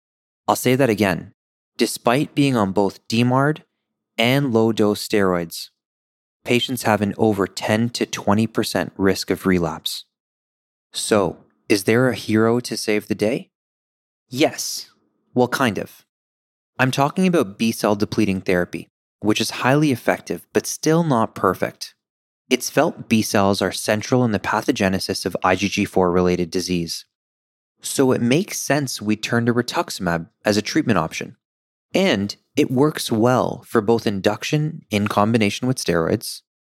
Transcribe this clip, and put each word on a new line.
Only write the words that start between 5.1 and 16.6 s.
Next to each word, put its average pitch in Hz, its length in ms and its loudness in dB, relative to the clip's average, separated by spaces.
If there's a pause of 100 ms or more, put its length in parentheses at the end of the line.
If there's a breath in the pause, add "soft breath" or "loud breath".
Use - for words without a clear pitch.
patients 123 380 -2
have 107 180 2
an 101 160 0
over 98 300 2
ten 113 440 -2
to - 140 -4
twenty 107 420 0
percent - 500 -4
risk 95 340 0
of 92 160 -2
relapse. 85 580 -2 (880)
So, 98 520 0 (240)
is 101 160 2
there 123 240 4
a 113 60 -2
hero 113 460 2
to 117 180 -8
save 107 300 -2
the 107 60 -2
day? 110 360 -2 (800)
Yes. - 600 -4 (440)
Well, 123 140 2
kind 120 280 0
of. - 300 -12 (720)